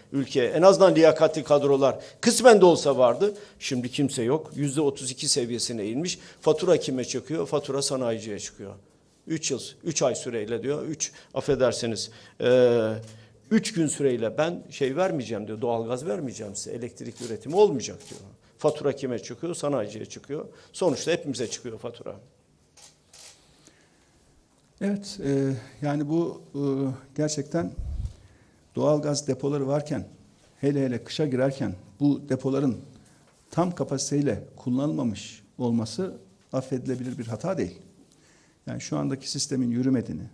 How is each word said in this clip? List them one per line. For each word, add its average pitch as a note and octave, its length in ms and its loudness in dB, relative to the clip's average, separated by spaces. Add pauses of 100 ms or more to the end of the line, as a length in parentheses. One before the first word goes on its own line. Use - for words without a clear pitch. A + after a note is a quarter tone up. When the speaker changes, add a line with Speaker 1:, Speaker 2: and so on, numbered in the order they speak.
(120)
Speaker 1:
ülke, C3+ 320 0
en A#2+ 180 2
azından F#3 340 10
liyakatli D#3 480 6
kadrolar C#3 560 4 (220)
kısmen A3+ 400 8
de F3+ 40 12
olsa D3 320 6
vardı. B2+ 360 4 (260)
Şimdi B2 320 -4
kimse C3 320 0
yok. D3 320 0
Yüzde C#3+ 260 -2
otuz C3+ 300 -2
iki C3+ 160 -8
seviyesine A#2 600 -2
inmiş. D3+ 320 -4 (220)
Fatura D#3+ 360 4
kime B2+ 280 -4
çıkıyor? D3+ 420 -6
Fatura C#3+ 340 -4
sanayiciye A2+ 580 -4
çıkıyor. G2+ 340 -14 (540)
Üç D#3 240 -6
yıl, B2 100 -4 (220)
üç E3 180 -2
ay A#2+ 140 2
süreyle A2+ 480 -6
diyor. C#3+ 240 -4
Üç, - 240 -8 (220)
affedersiniz, A#2+ 800 0 (300)
e, A#2+ 500 6 (600)
üç - 220 2
gün E3 140 0
süreyle A#2 500 0
ben E3 320 -2
şey C3+ 260 -2
vermeyeceğim B2 520 -2
diyor. G#2+ 140 -10
Doğalgaz A#2+ 440 -2
vermeyeceğim A2 500 -8
size. - 160 -10
Elektrik A#2+ 500 -12
üretimi A#2+ 340 -8
olmayacak C#3+ 440 4 (100)
diyor. - 120 -18 (360)
Fatura C#3+ 380 0
kime B2 240 -6
çıkıyor? D#3+ 360 -10
Sanayiciye A2 500 -4
çıkıyor. - 400 -12 (280)
Sonuçta D#3 380 0
hepimize C3+ 380 -4
çıkıyor A2+ 300 -12
fatura. A2+ 360 -12 (2750)
Speaker 2:
Evet, G3+ 440 -4
e, C#3 280 0 (280)
yani D3 280 -2
bu, E3 320 -2 (140)
e, C#3 60 -4 (560)
gerçekten - 540 -2 (1040)
doğalgaz C#3+ 520 0
depoları C#3 400 -2
varken, C#3+ 400 -4 (540)
hele C#3 240 0
hele B2 180 -2
kışa - 220 -4
girerken B2+ 500 -2 (240)
bu C#3+ 300 2
depoların C3 480 0 (720)
tam F3 240 0
kapasiteyle C#3 680 -2 (120)
kullanılmamış C3 880 -4 (140)
olması A#2+ 560 -2 (400)
affedilebilir B2+ 640 -4
bir A#2+ 80 -8
hata C3+ 320 -6
değil. F#2+ 200 -4 (880)
Yani B2 140 -8
şu - 160 -8
andaki C#3 340 -6
sistemin C3 400 -2
yürümediğini, A#2 640 -2